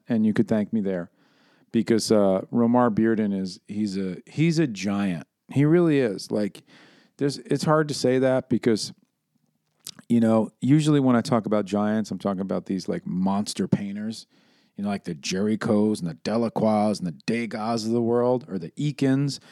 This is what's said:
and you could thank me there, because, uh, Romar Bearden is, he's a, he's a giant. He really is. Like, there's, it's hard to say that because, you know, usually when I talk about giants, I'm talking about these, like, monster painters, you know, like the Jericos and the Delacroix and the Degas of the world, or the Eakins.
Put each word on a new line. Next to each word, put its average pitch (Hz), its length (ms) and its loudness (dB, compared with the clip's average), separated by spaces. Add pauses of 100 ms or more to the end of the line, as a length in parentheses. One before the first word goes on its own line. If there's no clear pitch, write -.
and 110 160 2
you 107 80 2
could 110 140 2
thank 107 260 -2
me 113 80 -2
there, 92 300 -4 (600)
because, 113 400 2
uh, 98 300 4 (100)
Romar 120 380 4
Bearden 110 500 0
is, 92 280 -8
he's 104 320 -4
a, 92 260 -6
he's 156 320 0
a 165 80 2
giant. 101 640 -4 (240)
He 135 120 2
really 160 360 4
is. 104 320 -2
Like, 107 320 -4 (540)
there's, 139 200 -2
it's 143 280 -4
hard 156 240 4
to 143 40 -6
say 127 240 0
that 131 320 0
because, 113 440 0 (1160)
you 120 100 4
know, 113 300 4 (100)
usually 147 400 4
when 131 160 4
I 117 60 2
talk 110 240 0
about 104 200 0
giants, 104 440 -2
I'm 98 80 -6
talking 95 240 -4
about 95 240 -6
these, 95 240 -4
like, 87 160 -6
monster 98 600 -2
painters, 104 580 -4 (500)
you 202 80 -8
know, 202 60 -4
like 202 160 -6
the 85 100 -8
Jericos 104 880 0
and 85 80 -4
the 80 60 -8
Delacroix 107 840 0
and 90 100 -6
the 82 60 -6 (120)
Degas 113 600 -4
of 110 60 -2
the 120 100 2
world, 120 480 0
or - 80 -6
the 165 140 -10
Eakins. 139 680 0 (120)